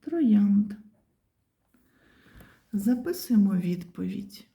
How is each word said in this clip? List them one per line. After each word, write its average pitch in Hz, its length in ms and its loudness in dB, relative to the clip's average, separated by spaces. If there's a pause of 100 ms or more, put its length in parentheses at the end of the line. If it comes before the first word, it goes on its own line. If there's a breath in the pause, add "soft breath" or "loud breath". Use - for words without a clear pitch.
троянд. 214 720 2 (2000 soft breath)
Записуємо 214 840 0
відповідь. 185 960 -8